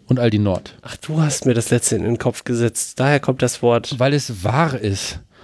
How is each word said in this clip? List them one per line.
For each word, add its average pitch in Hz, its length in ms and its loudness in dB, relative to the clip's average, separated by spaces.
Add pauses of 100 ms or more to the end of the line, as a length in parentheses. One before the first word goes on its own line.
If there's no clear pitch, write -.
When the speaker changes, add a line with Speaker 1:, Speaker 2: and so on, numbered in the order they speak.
Speaker 1:
und 127 120 4
Aldi 113 200 2
Nord. 101 420 -2
Speaker 2:
Ach, - 160 -16
du 156 240 -2
hast 151 240 0
mir 127 80 4
das 113 160 0
letzte - 280 2
in - 60 -2
den 117 140 0
Kopf - 260 -4
gesetzt. 120 560 -2
Daher 139 200 4
kommt 131 240 -2
das - 180 -2
Wort. 120 380 2
Speaker 1:
Weil 135 140 2
es 120 300 -4
wahr 131 360 0
ist. 98 400 -4 (240)